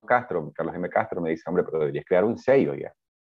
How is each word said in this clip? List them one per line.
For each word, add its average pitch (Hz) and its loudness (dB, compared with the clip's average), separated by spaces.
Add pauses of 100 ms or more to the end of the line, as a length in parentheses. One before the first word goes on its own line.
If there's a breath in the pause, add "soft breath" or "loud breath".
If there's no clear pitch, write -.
Castro, 92 0
Carlos 80 -6
M. 90 -4
Castro 107 -2
me 82 -2
dice, 82 -4
"Hombre, 87 0
pero 80 -2
deberías 71 -2
crear 90 4
un 113 0
sello 110 2
ya". - -10 (420)